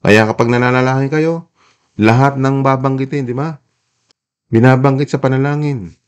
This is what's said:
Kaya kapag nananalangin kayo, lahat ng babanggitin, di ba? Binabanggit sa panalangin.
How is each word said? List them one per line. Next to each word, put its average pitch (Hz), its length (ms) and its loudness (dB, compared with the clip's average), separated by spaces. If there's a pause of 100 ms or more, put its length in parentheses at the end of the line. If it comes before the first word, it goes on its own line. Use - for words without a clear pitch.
Kaya 107 300 4
kapag 117 180 0
nananalangin 127 640 0
kayo, 165 400 -4 (480)
lahat 127 400 2
ng 135 240 -2
babanggitin, 135 640 -2
di 120 80 -6
ba? 143 240 -8 (880)
Binabanggit 131 640 2
sa 131 80 -4
panalangin. 135 720 -2 (180)